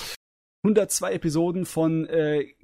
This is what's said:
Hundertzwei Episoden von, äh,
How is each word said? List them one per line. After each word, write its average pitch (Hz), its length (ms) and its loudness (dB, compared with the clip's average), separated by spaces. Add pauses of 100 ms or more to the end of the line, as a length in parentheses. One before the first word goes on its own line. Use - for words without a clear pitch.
(640)
Hundertzwei 196 500 2
Episoden 170 520 0
von, 160 400 0
äh, 151 380 0 (200)